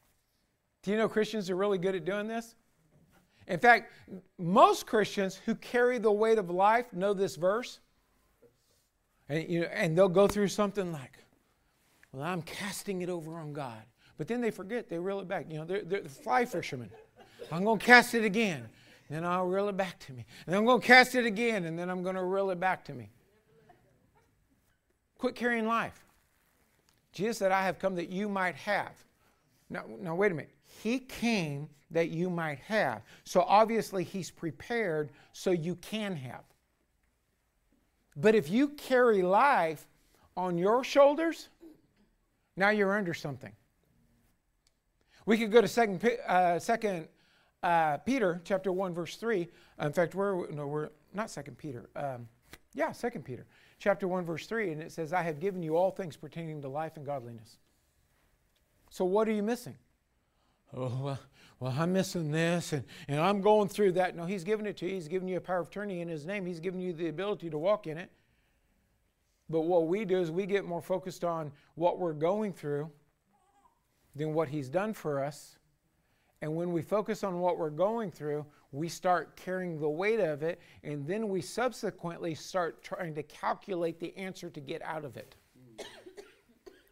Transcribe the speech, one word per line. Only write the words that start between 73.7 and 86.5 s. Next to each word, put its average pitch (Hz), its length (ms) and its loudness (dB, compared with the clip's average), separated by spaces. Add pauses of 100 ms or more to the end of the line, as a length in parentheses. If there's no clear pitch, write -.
than 151 180 -4
what 151 160 2
he's 143 180 -6
done 196 260 -2
for 139 300 -4
us. - 360 -10 (800)
And 156 140 -4
when 175 180 -2
we 165 80 0
focus 208 420 -2
on 175 160 -2
what 175 200 2
we're 160 100 -2
going 196 400 0
through, 147 380 -6 (240)
we 156 180 -6
start 175 460 0
carrying 180 440 -6
the 151 80 -2
weight 196 320 0
of 156 220 0
it, 170 180 -4 (240)
and 147 220 -8
then 208 240 -4
we 190 100 -2
subsequently 175 920 -6
start 165 500 -4
trying 175 300 -8
to 147 80 -8
calculate 175 800 -6
the - 180 -10
answer 185 320 -10
to 151 100 -12
get 147 220 -10
out 156 240 -8
of 110 120 -12
it. - 180 -16 (1600)